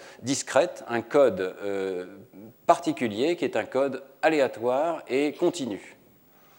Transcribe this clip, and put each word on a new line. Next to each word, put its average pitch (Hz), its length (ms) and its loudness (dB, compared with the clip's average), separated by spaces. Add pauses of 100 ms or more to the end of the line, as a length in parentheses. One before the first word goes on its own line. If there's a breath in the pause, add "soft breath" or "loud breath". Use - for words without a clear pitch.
(240 loud breath)
discrètes, - 640 2
un 117 160 -2
code, 98 580 4
euh, 95 460 -4 (580)
particulier 147 680 0
qui 147 100 -2
est 120 100 -4
un 107 100 0
code 135 360 -2 (220)
aléatoire 143 840 0
et 139 260 0
continu. 123 640 -4 (600 soft breath)